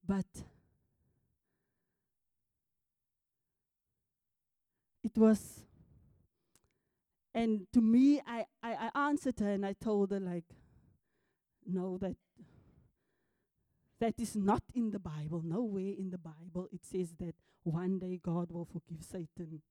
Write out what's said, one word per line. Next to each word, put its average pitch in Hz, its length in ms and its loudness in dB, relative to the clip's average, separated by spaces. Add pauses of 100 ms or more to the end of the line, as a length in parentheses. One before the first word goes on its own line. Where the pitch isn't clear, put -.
But 190 200 0 (4000)
it - 160 -4
was, 220 440 6 (1700)
and 220 380 0
to 254 80 8
me, 254 480 8
I, - 180 -6 (160)
I, 226 320 -6
I 285 160 2
answered 285 300 0
her 202 100 2
and 196 160 0
I 196 80 -2
told 202 380 2
her, 196 80 -2
like, 175 240 -4 (1200)
"No, 185 340 -4
that, 190 180 -4 (1800)
that 226 180 0
is 226 160 -6
not 208 260 2 (140)
in 226 160 0
the 202 80 -6
Bible. 156 440 -6
Nowhere 196 540 -2
in 190 140 -6
the 185 60 -8
Bible 165 560 -12
it 180 100 -12
says 175 380 -6
that 170 140 -8 (280)
one 180 340 0
day 185 240 -6
God 175 300 -2
will 170 140 -8
forgive 165 440 -12
Satan 160 600 -12